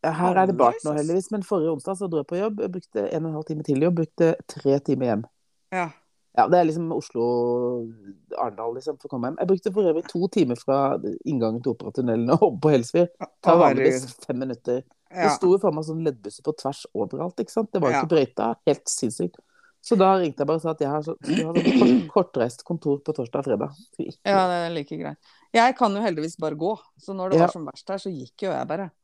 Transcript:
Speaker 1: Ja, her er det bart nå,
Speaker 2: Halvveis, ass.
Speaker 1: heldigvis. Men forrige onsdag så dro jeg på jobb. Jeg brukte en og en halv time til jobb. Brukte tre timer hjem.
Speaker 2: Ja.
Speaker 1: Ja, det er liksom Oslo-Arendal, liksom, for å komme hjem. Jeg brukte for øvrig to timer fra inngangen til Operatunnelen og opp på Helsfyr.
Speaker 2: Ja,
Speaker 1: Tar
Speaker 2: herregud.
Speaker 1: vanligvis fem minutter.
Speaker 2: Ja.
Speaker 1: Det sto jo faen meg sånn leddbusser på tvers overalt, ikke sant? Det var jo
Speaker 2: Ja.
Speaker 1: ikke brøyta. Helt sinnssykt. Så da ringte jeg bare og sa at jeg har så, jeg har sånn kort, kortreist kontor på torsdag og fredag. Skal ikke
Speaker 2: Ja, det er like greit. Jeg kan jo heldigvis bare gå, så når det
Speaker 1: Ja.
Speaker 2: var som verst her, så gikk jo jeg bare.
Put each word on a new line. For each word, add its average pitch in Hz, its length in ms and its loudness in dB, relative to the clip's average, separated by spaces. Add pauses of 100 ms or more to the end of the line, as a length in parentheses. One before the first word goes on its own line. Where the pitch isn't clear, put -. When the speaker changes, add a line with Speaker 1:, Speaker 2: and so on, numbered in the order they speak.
Speaker 1:
Ja, 160 80 0
her 180 260 2
er 190 100 6
det 190 100 0
bart 127 260 4
nå, 151 60 -2
Speaker 2:
Halvveis, 147 60 -2
ass. 147 100 -2
Speaker 1:
heldigvis. 180 260 -2
Men 208 120 -4
forrige 165 320 0
onsdag 185 240 -8
så 190 100 -6
dro 165 80 -2
jeg 143 100 -4
på 175 120 -4
jobb. 208 220 -4
Jeg 202 100 -4
brukte 175 420 -6
en 160 120 -4
og 160 40 -4
en 156 60 -6
halv 156 100 -8
time 151 180 -6
til 139 160 0
jobb. 170 160 2
Brukte 165 400 2 (120)
tre 139 320 0
timer 131 260 0
hjem. 113 180 0 (480)
Speaker 2:
Ja. 180 180 -4 (480)
Speaker 1:
Ja, 120 100 6
det 180 120 6
er 175 60 6
liksom 160 280 -2
Oslo-Arendal, 117 1800 -4
liksom, 139 240 -8
for - 100 -18
å - 20 -10
komme 127 180 -6
hjem. 165 120 -10
Jeg 180 80 -2
brukte 190 240 0
for 196 160 2
øvrig 160 180 0
to 175 240 -2
timer 131 240 2
fra 135 220 -2 (500)
inngangen 117 360 -2
til 123 100 -2
Operatunnelen 117 580 -2
og 139 160 4
opp 190 140 -2
på 156 100 4
Helsfyr. 147 360 2 (120)
Speaker 2:
Ja, - 80 -10 (140)
Speaker 1:
Tar 170 160 6
Speaker 2:
herregud. 170 180 6
Speaker 1:
vanligvis 131 500 0
fem 127 140 -4
minutter. 131 440 -4 (260)
Speaker 2:
Ja. 180 160 -4
Speaker 1:
Det 156 100 6
sto 180 160 2
jo 196 80 6
faen 190 160 0
meg 156 120 -6
sånn 160 180 -6
leddbusser 107 400 -6
på 151 100 -2
tvers - 380 -8
overalt, 170 480 -6
ikke 202 100 -6
sant? 220 220 -2
Det 185 80 0
var 139 100 4
jo 143 60 2
Speaker 2:
Ja. 135 60 0
Speaker 1:
ikke 165 100 0
brøyta. 117 420 0 (120)
Helt 143 200 0
sinnssykt. - 520 -4 (420)
Så - 160 2
da 190 220 6
ringte 165 200 -2
jeg 143 80 0
bare 156 100 0
og 156 40 -4
sa 165 100 -2
at 156 80 -6
jeg 143 100 0
har 151 120 -2
så, 156 140 -8 (100)
jeg 160 200 0
har 165 80 -6
sånn 165 540 4
kort, 185 260 0
kortreist 123 300 -2
kontor 147 360 -2
på 151 160 -6
torsdag 135 240 -4
og 135 60 -6
fredag. 139 300 -2 (180)
Skal - 120 -10
ikke - 200 -14
Speaker 2:
Ja, 196 220 4
det 180 180 -2
er 170 100 -6
like 156 240 -8
greit. 151 180 -10 (360)
Jeg 240 240 4
kan 214 180 2
jo 208 60 -4
heldigvis 165 380 -4
bare 151 160 -4
gå, 180 220 -2 (220)
så 196 160 -12
når 185 160 -6
det 160 80 4
Speaker 1:
Ja. 175 80 6
Speaker 2:
var 170 40 -2
som 165 140 -12
verst - 240 -16
her, 196 80 -6
så 190 140 -8
gikk 131 320 -12
jo 190 80 -4
jeg 135 160 -4
bare. 170 240 -8 (120)